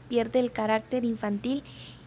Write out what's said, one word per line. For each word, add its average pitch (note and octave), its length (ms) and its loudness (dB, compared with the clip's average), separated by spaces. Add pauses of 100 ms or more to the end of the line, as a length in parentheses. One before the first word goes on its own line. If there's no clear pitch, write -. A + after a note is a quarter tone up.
pierde A#3 320 2
el B3 140 2
carácter A3 500 0
infantil A3+ 580 0 (460)